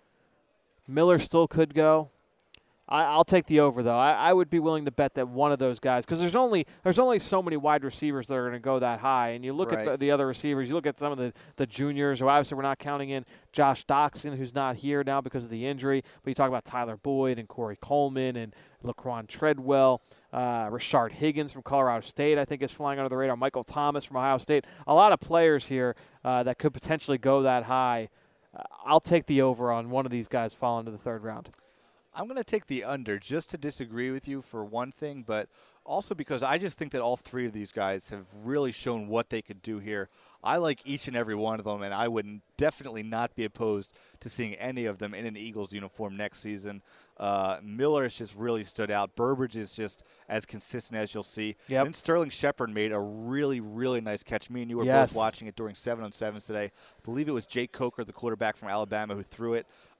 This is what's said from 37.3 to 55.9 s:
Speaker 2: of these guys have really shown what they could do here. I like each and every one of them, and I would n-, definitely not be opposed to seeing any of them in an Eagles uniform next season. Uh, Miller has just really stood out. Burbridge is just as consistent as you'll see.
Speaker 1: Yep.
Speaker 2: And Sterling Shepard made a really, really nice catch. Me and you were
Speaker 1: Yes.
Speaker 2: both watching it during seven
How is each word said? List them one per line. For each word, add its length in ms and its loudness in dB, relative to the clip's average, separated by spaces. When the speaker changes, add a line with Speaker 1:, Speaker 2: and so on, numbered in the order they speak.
Speaker 2:
of 80 -6
these 180 -10
guys 380 -4
have 160 -14
really 280 -2
shown 360 -6
what 220 -2
they 140 -4
could 180 -18
do 160 -8
here. 320 -6
I 140 0
like 260 0
each 240 -8
and 80 -6
every 200 -2
one 240 -2
of 60 -10
them, 180 -4
and 100 -6
I 140 0
would 180 -2
n-, 160 -16
definitely 460 -2
not 320 -4
be 80 -4
opposed 520 -4
to 100 -14
seeing 240 -6
any 300 -6
of 120 -4
them 160 -10
in 140 -8
an 100 -10
Eagles 360 -10
uniform 440 -10
next 220 -8
season. 420 -10
Uh, 460 -2
Miller 400 0
has 120 -4
just 200 -12
really 280 -2
stood 260 -6
out. 260 0
Burbridge 400 0
is 180 -10
just 300 -10
as 180 -4
consistent 540 -10
as 140 -4
you'll 100 -6
see. 320 -8
Speaker 1:
Yep. 200 2
Speaker 2:
And 80 -10
Sterling 360 0
Shepard 400 -2
made 220 0
a 60 0
really, 600 -2
really 420 -2
nice 220 -6
catch. 260 -6
Me 140 -8
and 80 -8
you 60 -4
were 80 0
Speaker 1:
Yes. 280 6
Speaker 2:
both 40 -2
watching 300 0
it 80 -14
during 200 -10
seven 280 -6